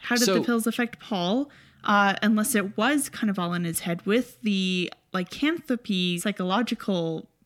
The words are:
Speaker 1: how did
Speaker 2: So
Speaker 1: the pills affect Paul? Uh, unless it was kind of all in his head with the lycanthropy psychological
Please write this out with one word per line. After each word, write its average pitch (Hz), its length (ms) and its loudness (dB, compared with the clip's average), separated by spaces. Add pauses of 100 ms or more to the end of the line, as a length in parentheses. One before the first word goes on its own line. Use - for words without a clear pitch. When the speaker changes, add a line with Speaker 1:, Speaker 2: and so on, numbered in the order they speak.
Speaker 1:
how - 140 -2
did 240 80 2
Speaker 2:
So 196 140 2
Speaker 1:
the 156 60 0
pills 233 220 0
affect 233 340 -4
Paul? 208 500 -2 (340)
Uh, 202 380 4
unless 214 320 2
it 202 220 0
was 277 320 2
kind - 220 -2
of 196 80 -2
all 175 140 -2
in 175 120 -2
his 165 160 -4
head 175 260 -4
with 226 360 0
the 185 500 0 (200)
lycanthropy 185 1080 -2
psychological 190 1080 -2 (180)